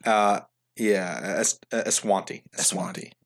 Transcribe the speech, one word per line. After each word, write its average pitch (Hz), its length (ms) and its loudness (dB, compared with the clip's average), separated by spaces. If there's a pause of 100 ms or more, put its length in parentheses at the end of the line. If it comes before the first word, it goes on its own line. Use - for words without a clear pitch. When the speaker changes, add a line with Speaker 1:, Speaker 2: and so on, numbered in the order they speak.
Speaker 1:
Uh, 104 360 4 (360)
yeah, 95 600 0
Es-, - 220 0 (120)
uh, 117 140 0
Eswanti. 98 560 0 (160)
Speaker 2:
Eswanti. - 540 -4 (140)